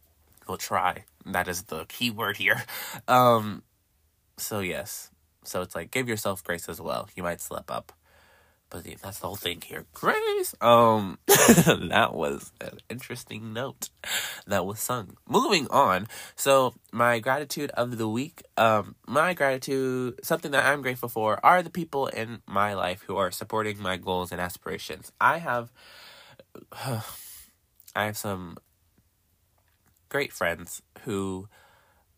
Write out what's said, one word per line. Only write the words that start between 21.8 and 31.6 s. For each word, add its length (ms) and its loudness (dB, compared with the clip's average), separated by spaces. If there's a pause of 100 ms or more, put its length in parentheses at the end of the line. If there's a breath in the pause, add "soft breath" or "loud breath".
in 400 -8
my 260 2
life 320 -4
who 100 -4
are 140 0
supporting 500 -4
my 180 -4
goals 340 -2
and 80 -6
aspirations. 800 -8
I 180 4
have, 320 -4 (1000 loud breath)
<sighs> 0 - (1200 loud breath)
I 120 0
have 100 -6
some 400 -8 (1500)
great 240 -2
friends 500 -4 (200)
who, 460 -4 (680 soft breath)